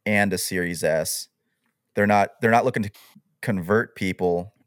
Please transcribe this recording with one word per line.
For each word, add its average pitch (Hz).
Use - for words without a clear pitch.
and 101
a 92
Series 87
S. 80
They're 104
not, 101
they're 113
not 117
looking 117
to 101
convert 104
people. 90